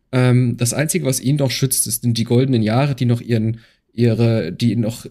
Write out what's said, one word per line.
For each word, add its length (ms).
Ähm, 460
das 180
Einzige, 300
was 140
ihn 180
doch 120
schützt, 380
ist, 160
sind 160
die 40
goldenen 380
Jahre, 320
die 120
noch 140
ihren, 420
ihre, 600
die 220
noch, 360